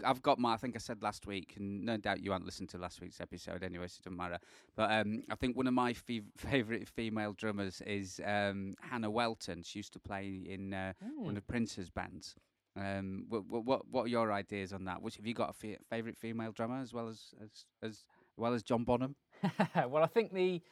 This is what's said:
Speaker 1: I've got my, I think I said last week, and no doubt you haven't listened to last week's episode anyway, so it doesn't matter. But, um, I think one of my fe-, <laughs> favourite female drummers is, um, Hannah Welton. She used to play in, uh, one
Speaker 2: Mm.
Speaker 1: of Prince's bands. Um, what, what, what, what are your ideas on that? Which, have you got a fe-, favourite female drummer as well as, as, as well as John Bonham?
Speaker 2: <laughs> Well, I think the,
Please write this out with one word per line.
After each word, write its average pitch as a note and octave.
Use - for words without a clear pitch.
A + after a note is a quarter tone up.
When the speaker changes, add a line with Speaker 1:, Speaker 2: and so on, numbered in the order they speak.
Speaker 1:
I've B2+
got C#3
my, A#2+
I A2
think A#2+
I A#2
said G#2+
last G#2
week, G2
and G2+
no A2+
doubt G2
you G2
haven't F2+
listened F2
to F2+
last F2+
week's F2
episode F2
anyway, F2+
so -
it -
doesn't F#2
matter. F2+
But, G#2+
um, G#2+
I A2+
think B2
one B2+
of B2
my A#2+
fe-, A2+
<laughs> -
favourite A2+
female A2
drummers G2+
is, G2+
um, G2
Hannah A#2
Welton. A2+
She -
used -
to F#2
play G2
in, G2
uh, F#2+
one F3+
Speaker 2:
Mm. -
Speaker 1:
of G2+
Prince's G#2+
bands. F#2
Um, G2
what, G#2
what, A2+
what, B2+
what B2
are A#2+
your A#2
ideas G2
on F#2
that? F2+
Which, A2+
have G#2
you A#2
got D#2
a -
fe-, G#2+
favourite A2+
female A2+
drummer A#2+
as A#2+
well A#2
as, -
as, -
as A2
well A#2
as A#2
John A#2+
Bonham? B2+
Speaker 2:
<laughs> E3+
Well, D3+
I D#3+
think G#3
the, F#3